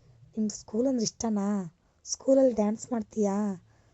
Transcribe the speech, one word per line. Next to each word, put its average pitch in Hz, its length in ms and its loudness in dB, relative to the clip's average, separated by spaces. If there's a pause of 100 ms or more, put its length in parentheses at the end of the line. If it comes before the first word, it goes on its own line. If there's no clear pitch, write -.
(380)
ನಿಂಗೆ 214 180 -2
ಸ್ಕೂಲ್ 240 320 -2
ಅಂದ್ರೆ 254 160 0
ಇಷ್ಟನಾ? 202 720 -2 (280)
ಸ್ಕೂಲಲ್ಲಿ 269 480 4
ಡ್ಯಾನ್ಸ್ 214 400 -2
ಮಾಡ್ತೀಯಾ? 208 600 -2 (400)